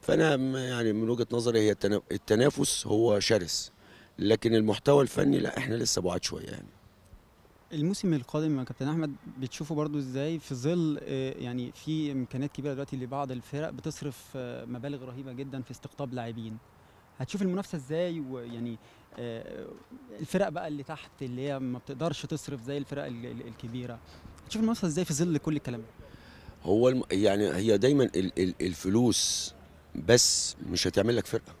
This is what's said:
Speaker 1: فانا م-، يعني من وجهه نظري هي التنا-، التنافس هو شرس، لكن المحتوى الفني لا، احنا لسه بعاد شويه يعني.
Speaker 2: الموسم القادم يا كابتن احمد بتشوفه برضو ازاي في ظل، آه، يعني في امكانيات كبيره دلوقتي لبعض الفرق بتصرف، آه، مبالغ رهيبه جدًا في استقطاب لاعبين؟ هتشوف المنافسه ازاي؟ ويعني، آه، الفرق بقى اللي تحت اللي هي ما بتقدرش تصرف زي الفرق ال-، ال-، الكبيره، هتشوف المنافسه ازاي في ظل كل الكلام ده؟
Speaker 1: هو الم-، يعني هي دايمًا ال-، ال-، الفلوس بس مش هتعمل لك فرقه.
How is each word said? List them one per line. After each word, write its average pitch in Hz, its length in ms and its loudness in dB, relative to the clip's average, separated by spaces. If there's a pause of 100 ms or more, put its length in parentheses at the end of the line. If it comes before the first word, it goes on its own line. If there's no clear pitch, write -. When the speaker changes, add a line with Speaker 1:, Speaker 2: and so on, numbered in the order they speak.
Speaker 1:
فانا 151 360 4
م-، 131 200 -2
يعني 123 360 0
من 110 180 0
وجهه 117 220 0
نظري 117 280 2
هي 107 100 6
التنا-، 101 320 0 (100)
التنافس 127 760 2
هو 107 340 4
شرس، 92 520 0 (460)
لكن 110 360 6
المحتوى 110 480 6
الفني 139 360 4
لا، - 200 -2
احنا 127 160 -2
لسه 120 280 0
بعاد 90 220 0
شويه - 200 -6
يعني. - 240 -12 (1040)
Speaker 2:
الموسم 170 420 0
القادم 151 440 0
يا 131 60 -2
كابتن 131 240 -6
احمد 156 260 -2 (240)
بتشوفه 147 360 -6
برضو 147 240 -2
ازاي 139 400 -4
في 143 160 -8
ظل، 151 480 0
آه، 135 360 -4
يعني 123 340 -6
في 156 400 -4
امكانيات 131 400 -4
كبيره 143 220 -6
دلوقتي 135 220 -8
لبعض 131 340 -6
الفرق 139 400 -8
بتصرف، 143 540 -8 (120)
آه، 123 280 -10
مبالغ 123 400 -10
رهيبه 127 280 -12
جدًا 131 300 -8
في - 80 -12
استقطاب 127 440 -10
لاعبين؟ 117 420 -8 (640)
هتشوف 185 240 -4
المنافسه 185 340 -2
ازاي؟ 160 440 -4
ويعني، 120 580 -8 (400)
آه، 117 480 -10 (540)
الفرق 185 280 0
بقى 170 200 -8
اللي 147 140 -8
تحت 151 280 -14 (120)
اللي 127 260 -6
هي 139 100 -4
ما 127 200 -6
بتقدرش 147 480 -6
تصرف 147 360 -8
زي 139 160 -6
الفرق 143 260 -6
ال-، 120 220 -10
ال-، 120 220 -10
الكبيره، 120 500 -10 (480)
هتشوف 220 160 -2
المنافسه 226 260 0
ازاي 170 160 0
في 165 100 -2
ظل 165 240 2
كل 156 180 -2
الكلام 120 240 -6
ده؟ 113 60 -14 (760)
Speaker 1:
هو 110 260 6
الم-، 131 220 2
يعني 101 440 4
هي 101 240 4
دايمًا 131 260 6
ال-، 92 340 0
ال-، 92 220 2
الفلوس 95 920 2 (540)
بس - 480 6 (140)
مش 90 160 0
هتعمل 104 300 2
لك 104 100 -2
فرقه. - 340 -6